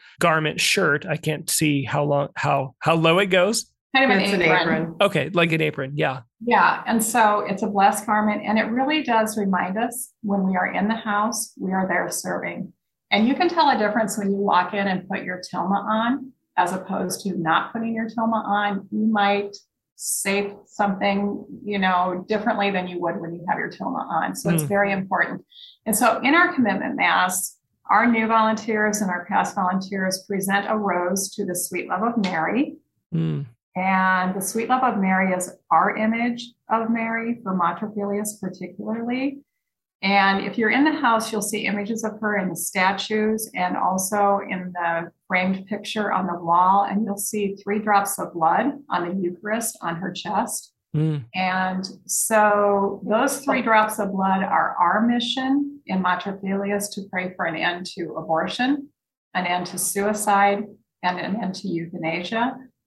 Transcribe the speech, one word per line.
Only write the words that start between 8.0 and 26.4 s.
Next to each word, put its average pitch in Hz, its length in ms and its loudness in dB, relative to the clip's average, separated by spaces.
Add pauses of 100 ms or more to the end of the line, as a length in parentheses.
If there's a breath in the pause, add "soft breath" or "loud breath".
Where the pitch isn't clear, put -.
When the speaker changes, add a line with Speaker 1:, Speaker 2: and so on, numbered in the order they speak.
Speaker 2:
garment, 214 380 2
and 214 140 2
it - 60 2
really 269 400 0
does 220 340 2
remind 190 400 0
us 240 320 -4 (120)
when 196 220 0
we 190 120 2
are 180 160 2
in 185 160 0
the 226 80 0
house, 214 600 -2
we 190 160 -4
are 190 140 0
there 180 240 -2
serving. 175 640 -6 (400)
And 214 160 4
you 277 80 2
can 359 120 2
tell 302 220 4
a 240 80 2
difference 214 400 0
when 196 140 -2
you 196 40 0
walk 180 380 2
in 202 140 0
and 185 200 -4
put - 140 -4
your 185 180 -8
tilma 180 440 -2
on, 226 480 -2 (240)
as 180 160 4
opposed 185 500 -4
to 185 160 -4
not 165 340 0
putting 226 220 -4
your 226 140 -4
tilma 226 360 -2
on. 202 460 0
You 214 160 0
might 202 480 2 (480)
say 202 520 -2 (100)
something, 202 800 0 (180)
you 202 160 -4
know, 180 480 2
differently 208 440 0
than 180 180 -2
you 180 120 -6
would 170 200 -2
when 170 140 -8
you 165 140 -12
have - 100 0
your 156 120 -4
tilma - 380 -6
on. 170 260 -2
So - 160 -4
it's 165 120 2
Speaker 1:
Mm. 143 60 -4
Speaker 2:
very 202 240 2
important. 190 520 -4 (400 loud breath)
And 220 100 -2
so 226 260 2
in 269 140 2
our 349 200 4